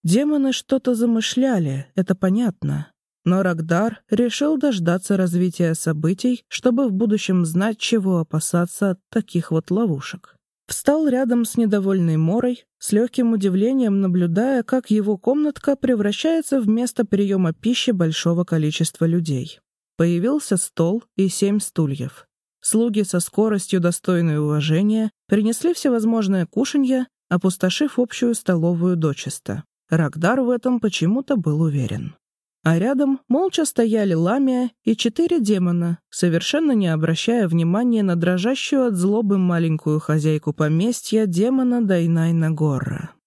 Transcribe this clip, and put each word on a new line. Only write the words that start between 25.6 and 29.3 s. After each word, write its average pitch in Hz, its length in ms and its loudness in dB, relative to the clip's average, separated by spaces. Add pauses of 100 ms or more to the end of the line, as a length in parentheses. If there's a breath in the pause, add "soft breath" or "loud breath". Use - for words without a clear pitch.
всевозможное 220 720 0
кушанье, 262 640 0 (240)
опустошив 185 680 0
общую 240 360 0
столовую 175 640 0
дочисто. 147 680 -6 (260)